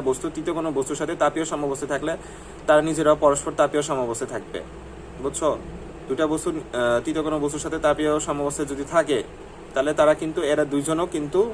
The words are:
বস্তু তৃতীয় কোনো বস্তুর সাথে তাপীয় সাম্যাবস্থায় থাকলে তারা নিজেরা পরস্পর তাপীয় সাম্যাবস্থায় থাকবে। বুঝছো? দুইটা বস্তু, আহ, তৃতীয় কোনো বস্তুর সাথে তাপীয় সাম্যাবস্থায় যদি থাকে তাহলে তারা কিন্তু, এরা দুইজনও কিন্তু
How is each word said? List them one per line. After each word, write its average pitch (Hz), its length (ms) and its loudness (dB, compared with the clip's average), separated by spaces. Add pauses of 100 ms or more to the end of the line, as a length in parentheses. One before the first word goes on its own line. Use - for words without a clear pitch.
বস্তু 131 160 -2 (100)
তৃতীয় 160 240 -4
কোনো 165 180 -2
বস্তুর 139 240 -2
সাথে 156 120 -4 (100)
তাপীয় 151 280 0
সাম্যাবস্থায় 143 420 -4
থাকলে 151 200 -2 (540)
তারা 151 220 8
নিজেরা 151 260 4
পরস্পর 147 360 4 (100)
তাপীয় 147 280 4
সাম্যাবস্থায় 127 460 -2
থাকবে। 92 240 -6 (640)
বুঝছো? 143 260 0 (580)
দুইটা 151 260 0
বস্তু, 160 180 -2
আহ, 120 540 0
তৃতীয় 156 220 -2
কোনো 151 120 0
বস্তুর 147 260 -2
সাথে 160 120 -4 (100)
তাপীয় 151 400 2
সাম্যাবস্থায় 143 440 -2
যদি 139 120 -4 (120)
থাকে 147 240 4 (540)
তাহলে 139 260 0
তারা 151 220 8
কিন্তু, 160 180 -2 (120)
এরা 151 120 4 (100)
দুইজনও 160 320 0 (100)
কিন্তু 147 240 0 (140)